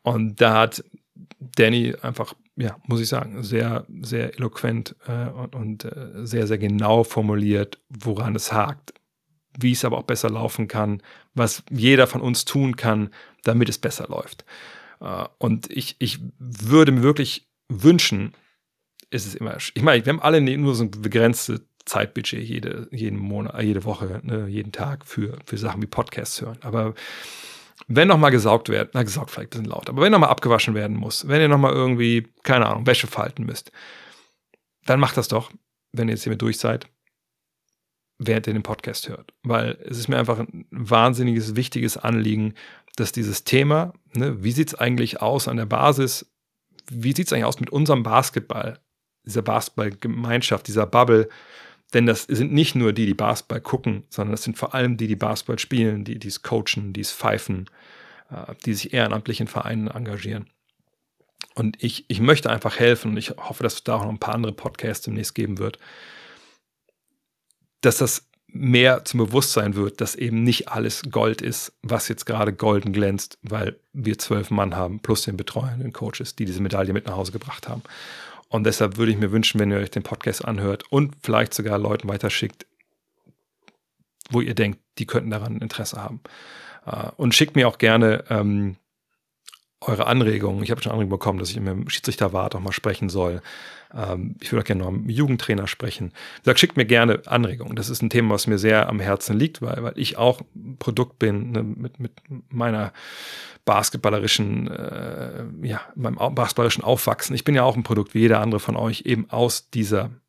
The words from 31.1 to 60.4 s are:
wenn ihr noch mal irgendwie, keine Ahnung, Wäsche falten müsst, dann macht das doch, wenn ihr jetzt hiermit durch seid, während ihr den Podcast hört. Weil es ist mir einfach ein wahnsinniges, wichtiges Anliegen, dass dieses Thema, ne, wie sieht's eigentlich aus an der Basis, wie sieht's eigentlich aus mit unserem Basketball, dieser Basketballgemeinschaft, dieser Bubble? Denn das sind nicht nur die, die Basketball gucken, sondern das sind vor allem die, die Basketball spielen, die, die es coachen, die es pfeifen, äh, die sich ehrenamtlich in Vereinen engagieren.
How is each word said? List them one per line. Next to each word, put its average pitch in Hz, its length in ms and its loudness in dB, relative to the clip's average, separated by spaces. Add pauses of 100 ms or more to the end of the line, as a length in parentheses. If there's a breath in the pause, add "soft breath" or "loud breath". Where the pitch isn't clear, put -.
wenn 143 140 4
ihr 156 60 6
noch 147 100 6
mal 139 160 4
irgendwie, 120 540 2 (160)
keine 123 240 6
Ahnung, 110 180 -2
Wäsche 120 220 4
falten - 380 -6
müsst, - 260 -10 (1120 loud breath)
dann 131 140 4
macht 139 180 2
das 123 100 0
doch, 117 240 -2 (400)
wenn 120 160 -2
ihr 113 60 0
jetzt 110 100 -6
hiermit 110 180 -4
durch 113 180 -2
seid, 113 280 -2 (1300)
während 113 280 0
ihr 107 60 -2
den 107 100 -2
Podcast - 440 -8
hört. - 260 -16 (100)
Weil 117 420 -2
es 120 120 -8
ist 117 100 -6
mir 131 120 0
einfach 113 200 0
ein 117 320 -10
wahnsinniges, 117 840 2
wichtiges 120 420 -4
Anliegen, 107 560 0 (420 loud breath)
dass 110 160 -4
dieses 104 320 -4
Thema, 147 500 2 (200)
ne, 120 300 -2
wie 107 80 0
sieht's 147 240 0
eigentlich 120 460 0
aus 127 260 0
an 120 100 -4
der 113 80 -4
Basis, 127 640 2 (600)
wie 120 220 -2
sieht's 175 180 0
eigentlich 120 140 2
aus 123 140 -2
mit - 100 -4
unserem 143 340 2
Basketball, 113 760 0 (460)
dieser 107 160 -2
Basketballgemeinschaft, 113 1300 -2
dieser 104 180 2
Bubble? 110 440 6 (640 loud breath)
Denn 117 120 6
das 113 180 2
sind 127 280 -2
nicht 147 240 4
nur 113 180 4
die, 110 140 0
die 98 80 2
Basketball 110 460 -2
gucken, 113 480 -4
sondern 104 240 -4
das 110 100 -6
sind 113 140 -6
vor - 180 -8
allem 123 220 0
die, 110 100 -4
die 107 80 0
Basketball 110 420 -4
spielen, 110 460 0
die, 110 160 -10
die 107 80 -12
es - 160 -10
coachen, 107 500 -4
die 104 80 -6
es - 100 -8
pfeifen, 98 560 -4 (600 loud breath)
äh, - 240 -16 (120)
die 110 100 -2
sich - 180 -8
ehrenamtlich 110 480 -2
in 113 60 -2
Vereinen 110 400 -4
engagieren. 107 640 -8 (1040)